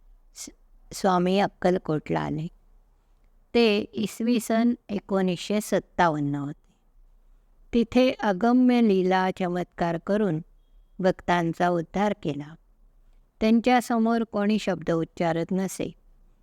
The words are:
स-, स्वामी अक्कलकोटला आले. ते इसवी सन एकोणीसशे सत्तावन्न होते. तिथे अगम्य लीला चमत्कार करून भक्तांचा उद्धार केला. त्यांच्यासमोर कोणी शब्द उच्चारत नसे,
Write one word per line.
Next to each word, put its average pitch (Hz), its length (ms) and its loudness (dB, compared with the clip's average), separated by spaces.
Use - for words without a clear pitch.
स-, - 160 -16
स्वामी 185 460 2
अक्कलकोटला 180 840 -2
आले. 151 260 -6
ते 226 240 4
इसवी 226 480 -2
सन 233 340 0
एकोणीसशे 190 760 -2
सत्तावन्न 151 720 0
होते. 143 260 -8
तिथे 247 360 2
अगम्य 240 720 2
लीला 190 500 2
चमत्कार 175 760 -4
करून 196 340 0
भक्तांचा 175 720 0
उद्धार 185 540 -2
केला. 147 320 -8
त्यांच्यासमोर 233 840 2
कोणी 208 340 -2
शब्द 165 320 -4
उच्चारत 165 600 -2
नसे, 185 400 -4